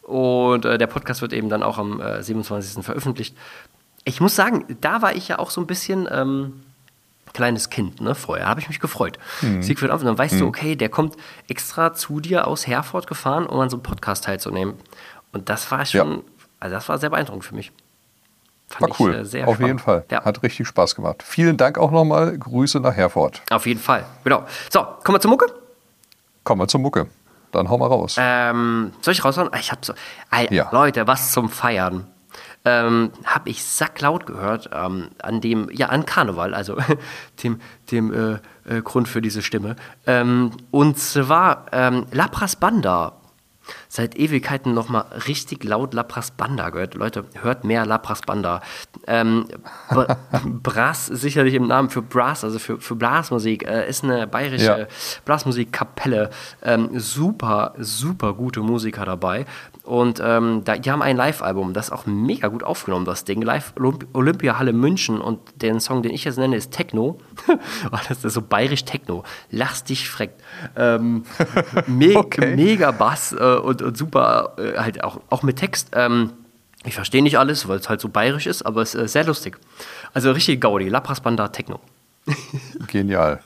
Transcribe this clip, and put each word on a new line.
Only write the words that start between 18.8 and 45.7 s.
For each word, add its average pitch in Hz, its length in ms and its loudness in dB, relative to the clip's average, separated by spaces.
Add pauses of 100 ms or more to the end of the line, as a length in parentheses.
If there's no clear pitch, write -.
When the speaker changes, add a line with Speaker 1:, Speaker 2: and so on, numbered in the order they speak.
Speaker 2:
War - 80 4
Speaker 1:
ich, - 100 -8
Speaker 2:
cool. 104 160 4
Speaker 1:
äh, 110 100 -6
sehr 123 220 -2
Speaker 2:
Auf 113 80 6
Speaker 1:
spannend. 123 120 2
Speaker 2:
jeden 131 120 0
Fall. 90 320 2
Speaker 1:
Ja. 117 140 0
Speaker 2:
Hat 107 180 0
richtig 117 240 -2
Spaß - 280 2
gemacht. - 300 -6
Vielen 165 320 4
Dank 139 220 4
auch 156 120 6
nochmal. 160 460 4
Grüße 131 420 2
nach 127 160 2
Herford. 87 460 2 (100)
Speaker 1:
Auf 113 140 2
jeden 120 140 0
Fall. 117 260 2 (180)
Genau. 131 200 4 (280)
So, - 120 4 (200)
kommen 196 120 4
wir 185 40 6
zur 214 120 6
Mucke? 269 160 6 (960)
Speaker 2:
Kommen 98 180 2
wir 92 60 2
zur 143 140 2
Mucke. 135 260 0 (440)
Dann 90 180 0
hau 120 80 2
mal 127 100 2
raus. - 320 0
Speaker 1:
Ähm, 120 720 2 (100)
soll 180 120 2
ich 180 120 0
raushauen? 143 240 2 (100)
Ich - 120 -6
hab 131 140 -8
so, - 80 -6 (380)
ey, 117 220 2
Speaker 2:
Ja. - 180 2
Speaker 1:
Leute, 131 360 4
was 127 240 2
zum 113 180 2
Feiern. 92 580 -2 (580)
Ähm, 117 460 4 (140)
hab - 220 0
ich - 160 -8
sacklaut 160 600 -2
gehört, 104 480 -4
ähm, 92 360 -6 (120)
an 113 200 -4
dem, 113 300 0
ja, - 180 -2
an 151 160 0
Karneval, 95 480 -2
also 101 240 -6 (320)
<laughs> - 340 -18
dem, 113 160 -2 (320)
dem, 113 220 0
äh, 110 260 -2 (380)
äh, 113 40 -2
Grund 117 280 0
für 113 120 -2
diese 107 200 -2
Stimme. 104 340 -4 (320)
Ähm, 123 440 4 (200)
und 143 260 6
zwar, 151 760 2
ähm, 123 380 2
La 156 180 2
Pras - 260 -4
Banda. 107 560 2 (760)
Seit - 300 -4
Ewigkeiten 135 560 0
noch 117 160 0
mal 113 160 0 (220)
richtig - 360 -6
laut 117 300 -2